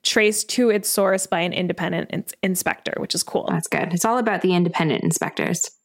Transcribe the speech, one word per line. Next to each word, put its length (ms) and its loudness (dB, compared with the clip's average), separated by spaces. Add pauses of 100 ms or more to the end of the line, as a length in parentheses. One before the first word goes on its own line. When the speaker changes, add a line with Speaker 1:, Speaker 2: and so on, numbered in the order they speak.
Speaker 1:
traced 460 2
to 200 2
its 200 2
source 380 2
by 140 0
an 120 -2
independent 580 -2
ins-, 220 -6 (100)
inspector, 540 -2
which 180 -4
is 80 -2
cool. 260 -2
Speaker 2:
That's 200 0
good. 240 -2
It's 100 0
all 140 2
about 240 0
the 140 2
independent 480 2
inspectors. 680 -2 (140)